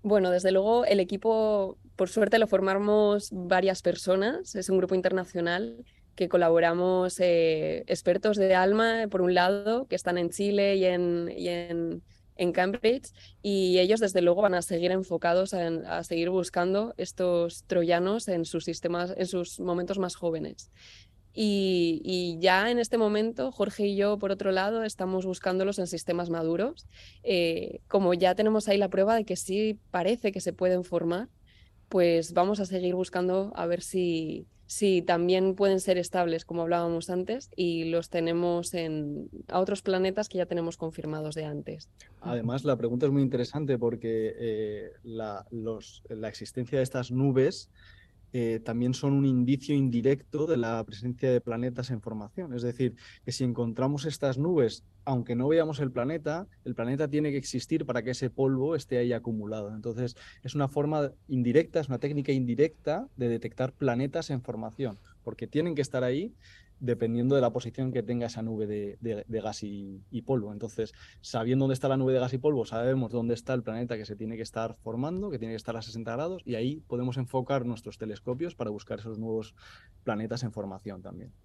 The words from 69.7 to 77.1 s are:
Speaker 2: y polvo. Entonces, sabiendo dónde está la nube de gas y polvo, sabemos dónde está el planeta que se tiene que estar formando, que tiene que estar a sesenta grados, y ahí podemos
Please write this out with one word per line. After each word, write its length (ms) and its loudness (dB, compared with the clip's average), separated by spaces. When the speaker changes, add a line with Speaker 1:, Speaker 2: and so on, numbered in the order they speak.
Speaker 2:
y 120 -6
polvo. 300 -2
Entonces, 400 -8
sabiendo 420 0
dónde 120 2
está 140 -2
la 80 2
nube 160 2
de 60 4
gas 140 0
y 60 -4
polvo, 260 0
sabemos 480 -2
dónde 220 0
está 200 -4
el 80 -2
planeta 340 -6
que 80 -10
se 120 -10
tiene 180 -8
que 80 -8
estar 400 -6
formando, 480 -6
que 80 -6
tiene 140 -8
que 60 -8
estar 180 -8
a 60 -8
sesenta 280 -10
grados, 340 -6
y 120 -6
ahí 320 -4
podemos 300 -4